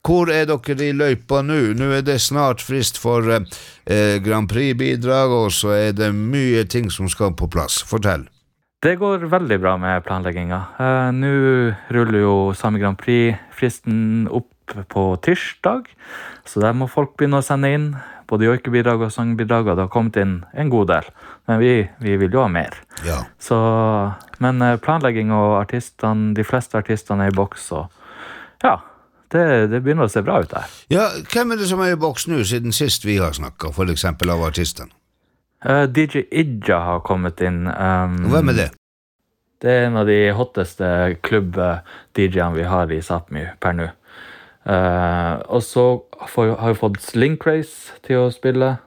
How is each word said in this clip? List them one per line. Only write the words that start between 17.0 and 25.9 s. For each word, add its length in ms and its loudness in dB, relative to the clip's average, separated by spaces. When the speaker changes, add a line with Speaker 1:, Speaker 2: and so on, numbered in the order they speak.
Speaker 2:
begynne 220 2
å 60 0
sende 280 0
inn 240 -2
både 220 2
joikebidrag 540 2
og 100 -2
sangbidrag, 560 0
og 80 2
det 80 0
har 40 -4
kommet 280 0
inn 280 0
en 160 -2
god 180 2
del. 160 2
Men 140 2
vi, 280 4
vi 160 0
vil 140 2
jo 120 2
ha 60 2
mer. 240 -4
Speaker 1:
Ja. 200 -2
Speaker 2:
Så, 760 0
men, 220 2
eh, 160 4
planlegging 520 0
og 340 2
artistene, 680 -2